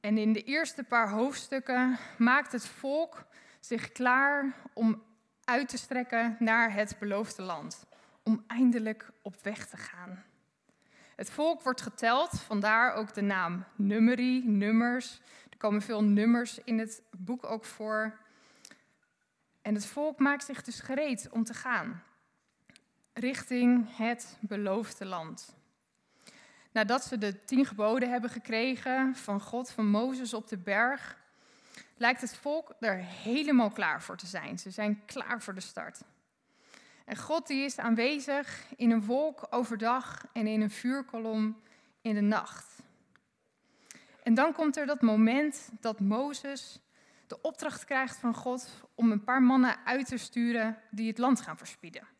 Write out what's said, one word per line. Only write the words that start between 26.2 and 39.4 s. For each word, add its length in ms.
Nadat 320
ze 140
de 260
tien 220
geboden 440
hebben 200
gekregen 840
van 240
God, 300
van 160
Mozes 480
op 140
de 100
berg, 600
lijkt 240
het 160
volk 440
er 160
helemaal 720
klaar 320
voor 140
te 100
zijn. 320
Ze 120
zijn 340
klaar 380
voor 120
de 60
start. 400
En 120
God, 300
die 180
is 140
aanwezig 880
in 140
een 140
wolk 460